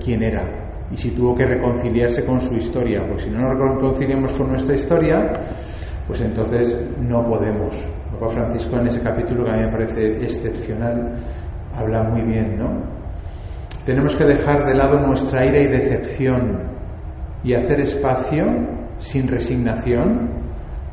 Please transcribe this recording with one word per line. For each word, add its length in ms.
quien 180
era, 220
y 60
si 120
tuvo 240
que 140
reconciliarse 760
con 160
su 140
historia, 540
porque 160
si 80
no 80
nos 340
reconciliamos 600
con 160
nuestra 260
historia, 640
pues 160
entonces 560
no 280
podemos. 460
Papa 180
Francisco 480
en 80
ese 160
capítulo, 420
que 80
a 40
mí 100
me 60
parece 520
excepcional, 920
habla 280
muy 180
bien, 380
¿no? 340
Tenemos 300
que 80
dejar 420
de 100
lado 260
nuestra 440
ira 140
y 80
decepción 1000
y 100
hacer 280
espacio, 640
sin 300
resignación, 1000